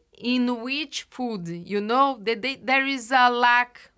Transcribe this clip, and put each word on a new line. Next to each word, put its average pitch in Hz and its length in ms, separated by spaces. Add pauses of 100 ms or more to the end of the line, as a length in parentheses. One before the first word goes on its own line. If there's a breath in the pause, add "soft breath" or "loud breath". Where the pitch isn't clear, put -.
(160)
in 247 460
which 269 420
food, 220 440
you 175 320
know, 247 400
the, 220 140
the, 247 280
there 269 240
is 254 260
a 247 180
lack 240 680